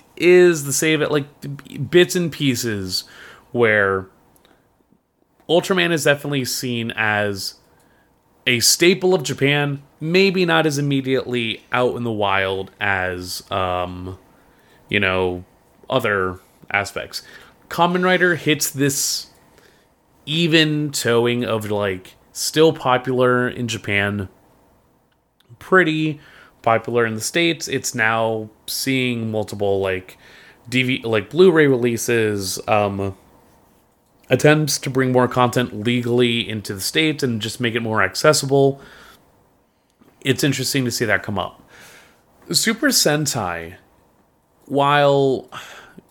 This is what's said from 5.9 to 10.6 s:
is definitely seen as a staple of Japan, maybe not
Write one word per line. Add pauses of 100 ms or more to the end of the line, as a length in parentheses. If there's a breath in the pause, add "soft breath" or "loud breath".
is
definitely
seen
as (920 soft breath)
a
staple
of
Japan, (180)
maybe
not